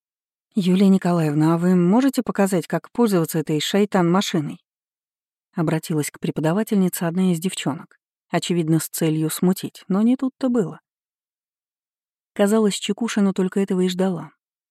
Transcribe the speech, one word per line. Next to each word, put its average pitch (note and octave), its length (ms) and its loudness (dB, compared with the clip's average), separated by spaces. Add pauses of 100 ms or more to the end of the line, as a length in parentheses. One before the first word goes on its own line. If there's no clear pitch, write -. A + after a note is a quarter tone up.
(540)
«Юлия F#3+ 340 4
Николаевна, E3 680 2
а - 20 -2
вы F3+ 180 2
можете A3+ 460 2
показать, F#3+ 460 -2
как - 240 -6
пользоваться F#3 480 0
этой D#3 200 -2
шайтан-машиной?» F3 1000 0 (960)
обратилась D#3+ 560 -2
к - 80 -20
преподавательнице F3+ 840 -2
одна F3+ 280 0
из E3 80 0
девчонок, E3 580 -8 (320)
очевидно, E3+ 500 0
с - 80 -6
целью D#3 440 -2
смутить, - 560 -2
но F#3+ 160 0
не A#3+ 120 2
тут-то C4 340 -6
было. F#3 300 -2 (1600)
Казалось, G#3 400 2
Чекушина G3+ 580 -2
только F#3 260 -2
этого G3 220 0
и F#3 80 2
ждала. F3+ 420 -4 (400)